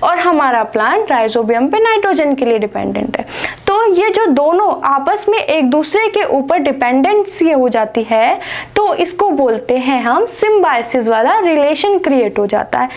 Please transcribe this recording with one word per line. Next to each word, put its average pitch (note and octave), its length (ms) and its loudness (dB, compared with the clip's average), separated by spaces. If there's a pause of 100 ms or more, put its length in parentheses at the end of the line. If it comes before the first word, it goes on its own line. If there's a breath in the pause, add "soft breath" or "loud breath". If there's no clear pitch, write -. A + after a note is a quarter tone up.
और F4 160 0
हमारा D4 440 2
plant B3+ 480 -2
rhizobium A3+ 580 0
पे G#4+ 100 0
nitrogen G4+ 560 0
के C4+ 100 -2
लिए A#3 140 2
dependent G3+ 600 -4
है। - 80 -8 (400 loud breath)
तो G#4 280 2
ये G4 160 2
जो G#4 160 0
दोनों D#4+ 460 2 (120)
आपस C#4 440 -2
में A4 100 2
एक D4 320 0
दूसरे D#4 380 0
के G#4 160 -2
ऊपर C#4 340 0
डिपेंडेंसी C#4+ 920 0
हो C4 180 2
जाती A3 340 -2
है A3+ 380 0 (360 loud breath)
तो G#4 180 2
इसको F4 360 -2
बोलते B3+ 480 0
हैं B3+ 240 -2
हम C#4 240 0
symbiosis D4 840 0
वाला A#3+ 300 2
relation D#4+ 600 2
create C4 400 0
हो G3+ 80 0
जाता - 320 -2
है। - 180 -2